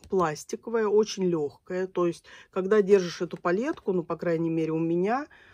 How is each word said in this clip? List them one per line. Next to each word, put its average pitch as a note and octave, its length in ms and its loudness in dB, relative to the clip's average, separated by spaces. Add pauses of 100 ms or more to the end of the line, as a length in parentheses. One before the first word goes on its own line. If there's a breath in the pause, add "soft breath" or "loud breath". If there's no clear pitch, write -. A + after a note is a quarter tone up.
пластиковая, G#3 760 -2
очень G#3 380 2
лёгкая. F3+ 640 -4
То F3+ 200 -2
есть, E3 180 -6 (240 loud breath)
когда G3 320 2
держишь F#3 400 4
эту E3+ 160 -8
палетку, G#3 560 -2
ну, F3 100 0
по E3 140 -6
крайней E3 320 -2
мере, D#3+ 240 -2
у D#3+ 60 -2
меня F#3 480 0 (260 loud breath)